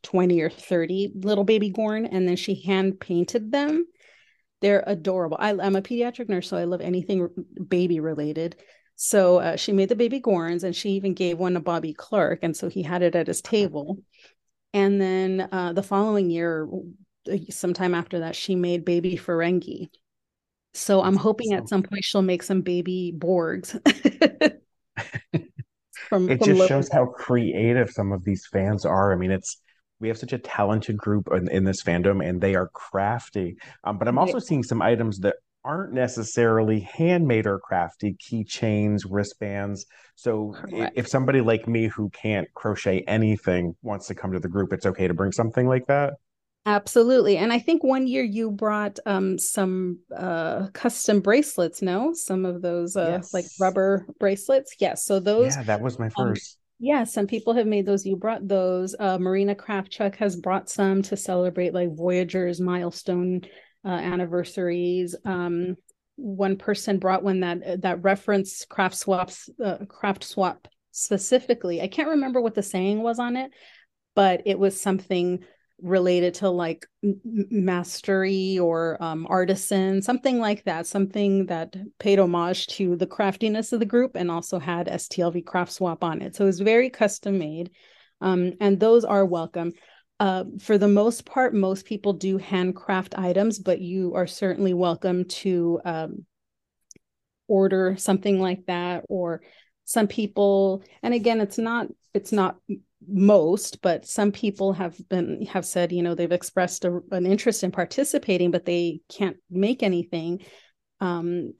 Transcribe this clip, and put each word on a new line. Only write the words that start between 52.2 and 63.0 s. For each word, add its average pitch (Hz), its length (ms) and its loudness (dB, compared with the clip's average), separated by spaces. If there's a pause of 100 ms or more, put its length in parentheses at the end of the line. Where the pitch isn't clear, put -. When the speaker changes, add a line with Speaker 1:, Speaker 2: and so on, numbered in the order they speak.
Speaker 1:
of 175 160 -4
those, 175 340 -4
uh, 175 260 0 (120)
like, 180 120 -4
Speaker 2:
Yes. - 140 -20
Speaker 1:
rubber 190 480 2 (140)
bracelets. 208 580 0
Yes. - 280 -2
So 196 120 2
those, 214 380 2
Speaker 2:
Yeah, 131 60 -6
that 107 180 0
was 123 180 -4
my 113 200 -2
Speaker 1:
um, - 100 2
Speaker 2:
first. - 300 -6 (200)
Speaker 1:
yeah, 254 260 2
some 214 220 -2
people 233 280 -2
have 233 120 2
made 208 200 0
those. 196 180 0
You 190 120 0
brought 202 300 -4
those. 185 520 0
Uh, 190 200 0
Marina 190 360 2
Kravchuk 202 640 -4
has 202 200 0
brought 185 320 -2
some 196 340 2
to 196 140 -6
celebrate, 180 560 0
like, 175 240 -2
Voyager's 180 640 -2
milestone, 180 840 -2 (400)